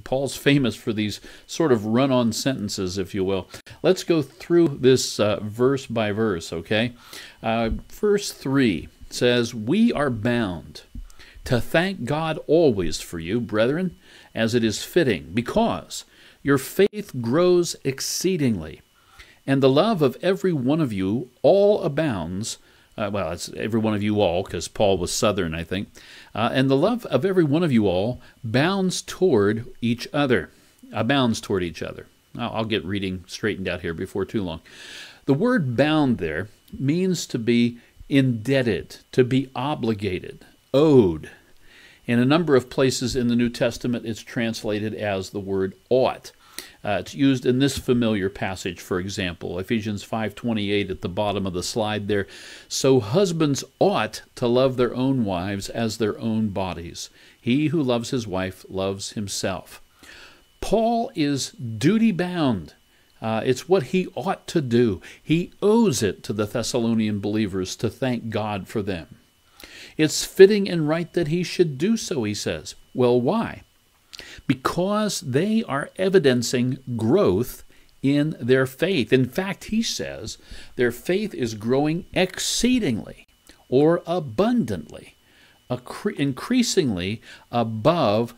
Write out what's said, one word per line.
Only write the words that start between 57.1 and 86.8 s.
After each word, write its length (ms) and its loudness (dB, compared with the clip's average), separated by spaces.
He 280 2
who 140 0
loves 280 -2
his 160 -4
wife 420 -6
loves 440 -4
himself." 680 -8
Paul 540 0
is 380 -2
duty-bound. 1200 0
Uh, 220 -2
it's 240 -2
what 160 4
he 300 -2
ought 340 -6
to 120 0
do. 400 2
He 300 -2
owes 400 4
it 220 -2
to 100 -6
the 100 0
Thessalonian 760 -2
believers 560 -2
to 120 -4
thank 400 -4
God 400 -6
for 140 -4
them. 340 -8
"It's 280 0
fitting 440 8
and 180 0
right 280 -2
that 140 0
he 140 -2
should 360 0
do 180 2
so," 280 -4
he 100 -2
says. 400 -6
Well, 260 4
why? 440 -2
Because 760 -2
they 440 0
are 320 -4
evidencing 800 2
growth 680 2
in 360 2
their 280 4
faith. 460 0
In 140 4
fact, 380 -6
he 180 -2
says 560 -8
their 160 2
faith 420 -4
is 200 -4
growing 580 0
exceedingly 1160 -2
or 380 4
abundantly, 1080 -2
accre-, 460 -6
increasingly 1080 0